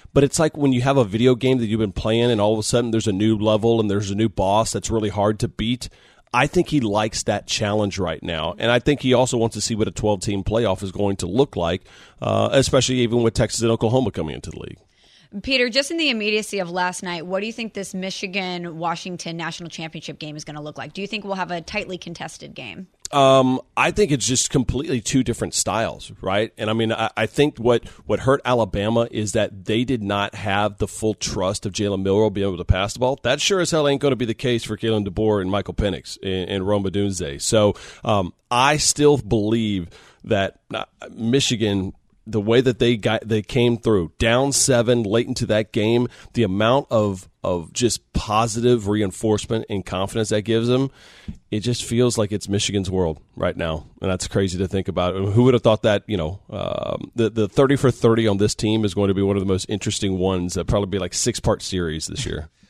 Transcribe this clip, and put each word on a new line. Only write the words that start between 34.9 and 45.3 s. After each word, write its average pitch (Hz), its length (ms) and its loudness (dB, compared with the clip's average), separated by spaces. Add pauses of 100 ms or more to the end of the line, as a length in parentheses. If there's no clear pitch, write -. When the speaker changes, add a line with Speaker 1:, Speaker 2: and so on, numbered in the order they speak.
Speaker 1:
DeBoer 104 340 2
and 92 100 -2
Michael 98 240 -2
Penix 98 480 -2
and, 95 280 -2
and 98 160 -2
Rome 101 180 2
Odunze. 92 580 -2
So, 107 320 4 (300)
um, 98 280 2 (180)
I 135 280 4
still 147 400 4
believe 107 720 0 (360)
that, 98 360 -2 (140)
uh, 107 100 -6 (280)
Michigan, 110 800 0 (360)
the 107 120 0
way 113 200 4
that 120 200 2
they 120 160 4
got, 110 320 -2
they 110 120 2
came 120 380 2
through 92 400 2
down 123 320 2
seven 120 540 2
late 113 240 0
into 123 180 -2